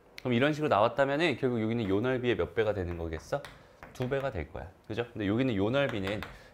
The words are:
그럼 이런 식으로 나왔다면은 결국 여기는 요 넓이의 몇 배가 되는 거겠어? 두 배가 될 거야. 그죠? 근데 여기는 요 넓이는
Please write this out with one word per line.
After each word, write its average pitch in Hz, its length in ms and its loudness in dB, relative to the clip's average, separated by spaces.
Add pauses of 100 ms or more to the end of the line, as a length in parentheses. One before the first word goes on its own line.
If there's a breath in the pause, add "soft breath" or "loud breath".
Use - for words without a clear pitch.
(200)
그럼 127 120 -2
이런 135 220 4
식으로 151 160 -2
나왔다면은 139 680 4
결국 123 260 0
여기는 110 280 0
요 98 100 4
넓이의 123 380 2
몇 85 180 -2
배가 107 180 2
되는 87 240 -2
거겠어? 82 440 -6 (500 loud breath)
두 127 160 -4
배가 135 240 -2
될 80 220 -6
거야. 65 160 -10 (180)
그죠? 110 240 -2
근데 104 160 -2
여기는 120 300 2
요 101 120 2
넓이는 110 520 0 (320 loud breath)